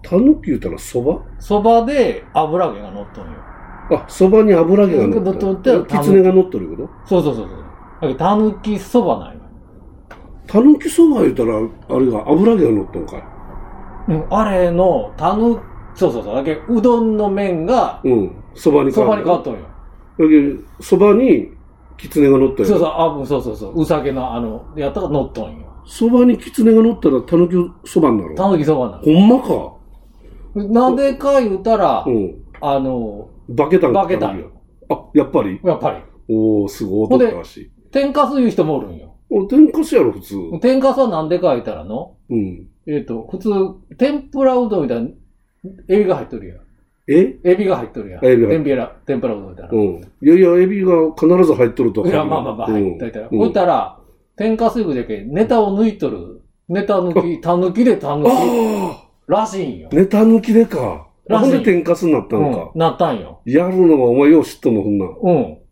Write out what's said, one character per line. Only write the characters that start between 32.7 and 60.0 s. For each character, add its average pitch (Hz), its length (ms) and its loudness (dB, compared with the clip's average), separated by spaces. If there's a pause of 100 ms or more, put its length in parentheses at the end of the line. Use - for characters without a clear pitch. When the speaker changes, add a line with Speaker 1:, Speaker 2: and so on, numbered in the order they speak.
Speaker 2:
の、 117 500 -8 (260)
Speaker 1:
化 143 140 0
け 180 100 4
た - 80 2
ん - 60 0
か。 196 80 2
Speaker 2:
化 175 60 -2
け 180 100 -2
た 101 160 -4
ん 92 60 -10
よ。 - 120 -18 (380)
Speaker 1:
あ、 - 240 -6
や 147 100 4
っ - 80 -6
ぱ 135 120 0
り？ 95 200 -8
Speaker 2:
や 175 120 0
っ - 40 -14
ぱ 131 120 -4
り。 90 60 -12 (300)
Speaker 1:
お 110 380 0
ー、 - 20 -8
す 107 180 -10
ご 104 200 -2
い。 - 20 -12
Speaker 2:
ほ 127 80 0
ん 254 40 2
で、 233 80 4
Speaker 1:
男 90 120 -6
ら 82 60 -14
し - 120 -20
い。 - 140 -20 (200)
Speaker 2:
天 277 200 -2
か 262 180 0
す 277 100 -2
い 240 60 2
う 214 40 0
人 165 160 0
も 151 120 -2
お - 40 -6
る - 80 -12
ん 82 80 -16
よ。 - 180 -20 (140)
Speaker 1:
お、 196 160 0
天 277 260 4
か 320 120 -4
す 302 120 -6
や 180 80 2
ろ、 113 80 0
普 92 80 -12
通。 101 160 -16 (260)
Speaker 2:
天 262 180 2
か 262 140 2
す 262 60 -2
は 262 80 2
な 160 160 -4
ん 156 60 -8
で 175 100 0
か 170 120 0
言 123 80 -2
う - 40 -10
た 101 120 -8
ら 78 100 -14
の、 120 320 -12 (120)
Speaker 1:
う 123 60 -6
ん。 92 320 -6 (200)
Speaker 2:
え 147 120 -4
っ - 60 -10
と、 113 260 -10
普 185 60 -10
通、 214 120 -4 (480)
天 277 320 -2
ぷ 269 140 -4
ら 254 140 2
う 247 100 -2
ど 202 120 -2
ん 147 40 -2
み 123 60 -4
た 117 80 -4
い 117 60 -4
な、 143 60 -8 (800)
エ 190 120 2
ビ 208 60 2
が 180 120 0
入 120 80 -10
っ - 20 -20
と 123 100 -14
る 95 120 -16
や 87 60 -20
ん。 - 40 -20 (520)
Speaker 1:
え？ 180 320 2
Speaker 2:
エ 180 120 4
ビ 202 100 -2
が 185 120 0
入 120 100 -10
っ - 20 -20
と 107 140 -12
る 95 80 -14
や 90 100 -12
ん。 131 40 -2
Speaker 1:
エ 127 120 8
ビ 117 80 4
入 - 0 -
っ - 20 -2
と - 0 -
る。 104 80 2
Speaker 2:
天 156 80 -2
ぷ 139 120 0
ら、 120 200 -8 (120)
天 131 140 -4
ぷ 131 60 -4
ら 113 60 -4
う 101 40 -8
ど 98 60 -14
ん 95 40 -16
や 90 60 -18
っ - 20 -20
た 85 80 -20
ら。 85 80 -18
Speaker 1:
う 113 60 0
ん。 92 240 0 (200)
い 139 60 2
や 165 80 8
い 190 60 4
や、 175 200 6
エ 190 60 4
ビ 202 160 -2
が 185 80 2 (280)
必 160 80 2 (180)
ず 151 100 2
入 117 120 2
っ - 40 -2
と 131 120 -4
る 110 80 0
と 104 100 -4
は 92 60 0
Speaker 2:
い - 40 0
や、 151 120 0
ま 151 140 -4
あ 131 40 -4
ま 120 100 -8
あ 110 40 -10
ま 110 100 -8
あ、 - 20 -4
Speaker 1:
う 110 40 -4
ん。 - 20 0
Speaker 2:
入 98 220 -2
っ - 40 -16
と 117 80 -8
い 117 40 -10
た 107 100 -12
ら。 113 100 -16
Speaker 1:
う - 40 -4
ん。 - 40 0
Speaker 2:
ほ 220 80 2
い - 60 -4
た 190 120 0
ら、 147 340 -2 (360)
天 220 200 -2
か 226 140 0
す 233 100 -4
い 214 60 -4
う 151 80 -4
だ 120 120 -4
け 101 180 -10
ネ 156 220 -2
タ 220 180 0
を 196 140 -2
抜 226 100 2
い 208 100 -4
と 139 120 -4
る。 90 320 -12 (260)
ネ 190 160 -4
タ 202 160 0
抜 170 400 -2
き、 - 0 -
Speaker 1:
あ。 - 20 -18
Speaker 2:
た 175 160 0
ぬ 180 160 -2
き 226 100 0
で 233 140 4
た 147 180 -6
ぬ 151 100 -2
き - 40 4
Speaker 1:
あ - 20 4
あ。 226 760 -2 (200)
Speaker 2:
ら 208 180 0
し 196 180 -8
い 147 40 -6
ん 92 120 -10
よ。 80 120 -20
Speaker 1:
ネ 170 140 4